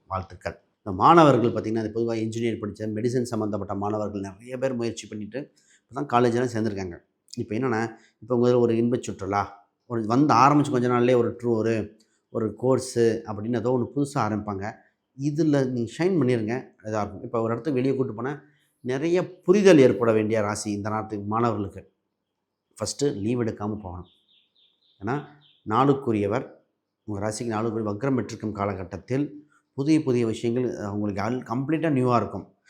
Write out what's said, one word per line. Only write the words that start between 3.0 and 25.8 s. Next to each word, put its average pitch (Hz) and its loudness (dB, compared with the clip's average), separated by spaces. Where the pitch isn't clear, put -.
சம்மந்தப்பட்ட 104 -4
மாணவர்கள் 104 -6
நிறைய 110 -12
பேர் 127 -2
முயற்சி 117 -6
பண்ணிட்டு 107 -10
இப்ப 127 -10
தான் 143 -6
காலேஜெல்லாம் 120 2
சேர்ந்திருக்காங்க. 98 -4
இப்ப 110 -6
என்னன்னா, 117 -2
இப்ப 117 -4
உங்க 123 4
ஒரு 117 4
இன்பச் 117 0
சுற்றுலா, 101 -4
ஒரு 113 -4
வந்து 131 4
ஆரம்பிச்சு 139 6
கொஞ்ச 123 2
நாள்லயே 123 4
ஒரு 113 2
ட்ரூ-, 120 -2
ஒரு, 110 0
ஒரு 113 -2
கோர்ஸு 120 2
அப்படின்னு 107 -6
ஏதோ 117 0
ஒண்ணு 123 0
புதுசா 143 -2
ஆரம்பிப்பாங்க. 104 -2
இதுல 143 2
நீங்க 120 -4
ஷைன் 185 0
பண்ணிருங்க, 123 0
இதா 107 -4
இருக்கும். 95 -6
இப்ப 117 -2
ஒரு 113 0
இடத்துக்கு 127 -2
வெளியே 131 0
கூட்டு 120 -2
போனா 120 -6
நிறைய 143 0
புரிதல் 190 8
ஏற்பட 120 6
வேண்டிய 110 2
ராசி 104 -2
இந்த 104 -4
நேரத்துக்கு 107 -6
மாணவர்களுக்கு. 104 -2
ஃபர்ஸ்ட்டு 139 -2
லீவ் 113 -2
எடுக்காம 107 -4
போகணும். 90 -12
ஏன்னா 113 -4
நாளுக்குரியவர், 120 2